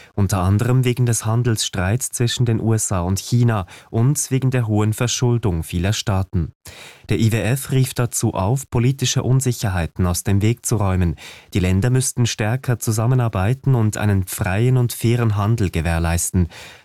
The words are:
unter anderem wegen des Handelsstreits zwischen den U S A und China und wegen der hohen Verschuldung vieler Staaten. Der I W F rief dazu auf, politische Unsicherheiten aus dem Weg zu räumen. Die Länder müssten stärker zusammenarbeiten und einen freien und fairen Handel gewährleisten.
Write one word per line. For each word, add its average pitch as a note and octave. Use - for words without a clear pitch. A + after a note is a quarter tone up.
unter F#2+
anderem G#2+
wegen B2
des A2
Handelsstreits A2
zwischen A#2+
den A2+
U A2+
S -
A F#2+
und F2+
China A#2
und B2+
wegen C3
der A#2+
hohen G#2+
Verschuldung A#2
vieler F2+
Staaten. F#2+
Der G#2+
I A2+
W A2
F A#2+
rief C3
dazu -
auf, A2
politische B2+
Unsicherheiten G#2+
aus F2+
dem G2+
Weg A2+
zu -
räumen. F#2
Die G2+
Länder F#2+
müssten B2+
stärker A#2
zusammenarbeiten A#2
und G#2+
einen G2
freien A2
und A#2+
fairen A#2
Handel G#2
gewährleisten. E2+